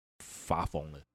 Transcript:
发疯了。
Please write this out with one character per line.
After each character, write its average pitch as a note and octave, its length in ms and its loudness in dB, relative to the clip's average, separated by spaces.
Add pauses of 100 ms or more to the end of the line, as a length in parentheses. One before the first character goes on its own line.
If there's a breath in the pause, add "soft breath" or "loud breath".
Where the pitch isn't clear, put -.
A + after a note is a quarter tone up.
(180)
发 - 460 2
疯 D2+ 280 0
了。 C#2+ 60 -10 (160)